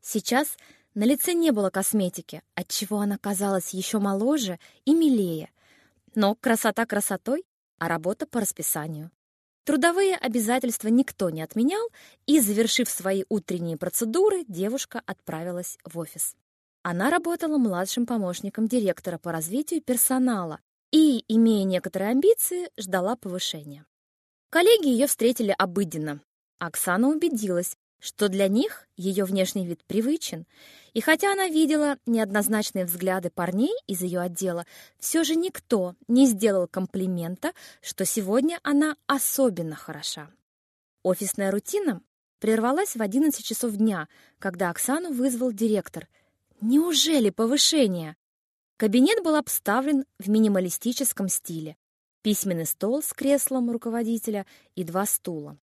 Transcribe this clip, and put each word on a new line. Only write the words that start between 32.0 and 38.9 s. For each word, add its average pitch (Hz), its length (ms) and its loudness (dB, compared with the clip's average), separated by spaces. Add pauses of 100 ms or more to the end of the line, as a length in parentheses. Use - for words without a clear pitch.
неоднозначные 214 800 0
взгляды 180 460 -2
парней 196 440 -2 (120)
из 180 160 -4
ее 180 180 -2
отдела, 175 460 -4 (320)
все - 260 0
же 311 120 0
никто 208 580 -2 (120)
не 254 200 6
сделал 202 420 2
комплимента, 185 840 -4 (260)
что - 240 -6
сегодня 240 580 0
она 294 340 2 (100)